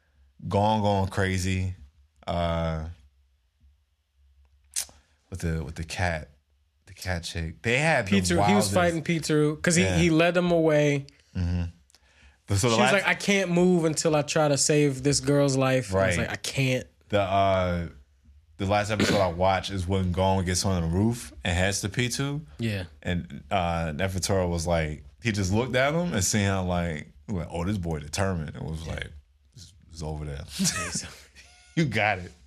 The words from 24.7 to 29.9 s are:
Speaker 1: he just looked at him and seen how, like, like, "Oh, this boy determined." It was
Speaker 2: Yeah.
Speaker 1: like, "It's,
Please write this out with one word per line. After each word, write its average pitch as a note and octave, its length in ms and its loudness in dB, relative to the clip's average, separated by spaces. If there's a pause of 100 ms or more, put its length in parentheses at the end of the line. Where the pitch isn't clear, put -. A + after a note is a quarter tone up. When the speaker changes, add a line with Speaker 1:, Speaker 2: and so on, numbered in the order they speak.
Speaker 1:
he A#2 80 -2
just G2+ 220 0
looked A2+ 220 0
at C3+ 180 2
him F3 200 -2
and G2 100 0
seen G2+ 240 0
how, F#2+ 160 0
like, E2+ 480 -4 (160)
like, F2+ 240 -6
"Oh, E2+ 140 -6
this G#2 120 -2
boy E2 220 -6
determined." E2 560 -4
It - 80 -10
was D#2+ 200 -8
Speaker 2:
Yeah. D2 120 -8
Speaker 1:
like, - 160 -10 (440)
"It's, - 180 -20 (180)